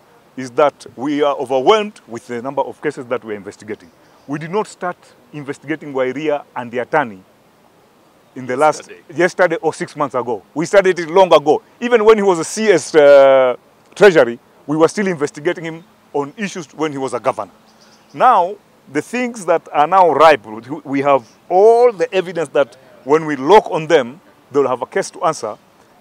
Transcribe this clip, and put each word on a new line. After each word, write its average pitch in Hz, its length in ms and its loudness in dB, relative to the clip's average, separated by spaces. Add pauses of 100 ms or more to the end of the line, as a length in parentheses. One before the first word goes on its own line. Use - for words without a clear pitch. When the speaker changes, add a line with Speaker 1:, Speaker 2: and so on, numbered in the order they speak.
(380)
Speaker 1:
is 127 140 -12
that 143 340 -2 (100)
we 143 280 -4
are 143 120 0
overwhelmed 143 720 -2
with 113 200 -14
the 120 140 -10
number 139 200 -6
of 123 200 -10
cases 143 260 -8
that 120 160 -6
we 110 100 -10
are 104 40 -10
investigating. 101 520 -16 (380)
We 147 120 -8
did 160 120 -12
not 202 160 -6
start 180 300 -10 (360)
investigating 147 600 -12
Wairia 139 500 -6 (120)
and 120 160 -12
the 123 80 -6
attorney 117 440 -4 (1120)
in 131 100 -14
the 123 120 -4
last 151 220 2
Speaker 2:
Yesterday. 90 220 -20 (140)
Speaker 1:
yesterday 175 460 0
or 156 120 -2
six - 220 -12
months 143 200 -6
ago. 120 280 -6 (100)
We 160 120 -4
started 185 340 2
it 160 100 -10
long 175 240 4
ago. 147 280 2 (180)
Even 233 240 0
when 220 140 6
he 202 60 -2
was 180 160 2
a 160 40 -4
C 214 260 -4
S, 165 260 0
uh, 139 600 6 (400)
Treasury, 151 440 4 (280)
we 147 80 -4
were 156 120 4
still 208 200 -4
investigating 156 560 -6
him 165 200 -12 (280)
on 143 240 -6
issues 190 380 -10
when 151 180 -4
he 139 60 -10
was 131 160 -6
a 120 60 -6
governor. 107 340 -6 (600)
Now, 196 420 2 (360)
the 147 100 -4
things 240 440 -8
that 165 260 0
are 151 160 0
now 180 240 4
ripe, 139 340 4 (380)
we 139 180 -4
have 135 240 0 (240)
all 233 420 4
the 165 220 -6
evidence 170 360 -4
that 143 260 -2 (280)
when 156 220 0
we 151 100 -4
lock 165 360 2
on 160 160 -6
them, 143 320 0 (320)
they'll 135 160 0
have 123 140 -4
a 127 40 -8
case - 260 -6
to - 120 -10
answer, 123 340 -4 (440)